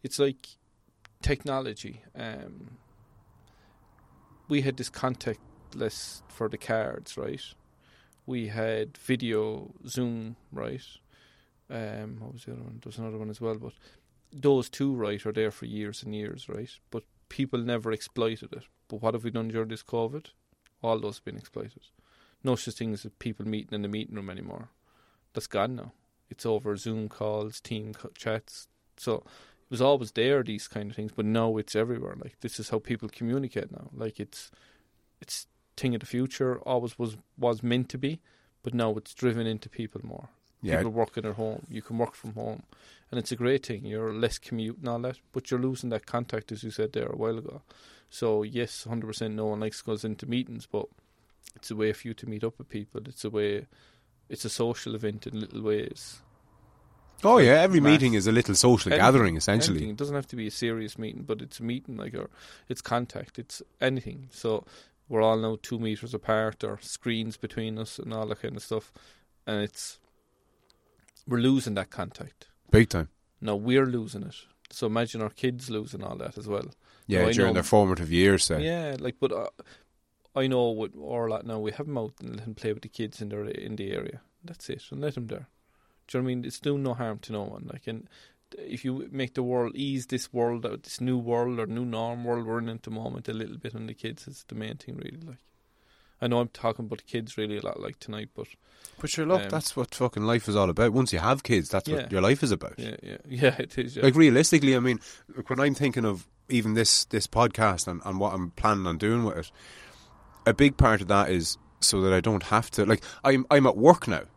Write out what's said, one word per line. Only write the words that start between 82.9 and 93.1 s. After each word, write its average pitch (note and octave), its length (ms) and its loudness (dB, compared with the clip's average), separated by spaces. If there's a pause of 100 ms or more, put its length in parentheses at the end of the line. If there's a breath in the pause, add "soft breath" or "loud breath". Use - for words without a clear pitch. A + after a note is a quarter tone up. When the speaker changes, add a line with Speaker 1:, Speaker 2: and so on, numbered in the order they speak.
Speaker 1:
in G#2 60 -8
their, G#2 160 -6
in G#2 320 -8
the G2+ 160 -6
area. - 280 -6 (220)
That's E3+ 260 -18
it, - 220 -8
and C#3 100 -10
let D3 160 -4
him A#2 120 -8
there. A2 180 -10 (640)
Do C3 100 -4
you B2 40 0
know - 40 -2
what B2+ 60 -2
I - 20 -2
mean? B2 100 -6
It's C3 160 -10
doing C#3+ 220 -2
no B2+ 120 -2
harm A2+ 260 -6
to - 120 -12
no G#2 120 -4
one. G#2 280 -12
Like, - 140 -12
and A2+ 220 -10 (500 soft breath)
if A#2+ 260 -10
you C3 260 -4
make C3+ 240 -6
the C3 80 -2
world, B2 340 0
ease C#3 300 -4
this - 260 -6
world A#2 340 0
out, G#2 160 -6
this - 180 -12
new B2+ 180 0
world A#2+ 420 0
or A2 60 -2
new A#2 180 -4
norm A#2+ 400 -4
world A#2+ 220 -2
we're A2+ 120 -2
in A2+ 100 -4
at A2+ 140 -8
the A2+ 80 -12
moment A#2 380 -6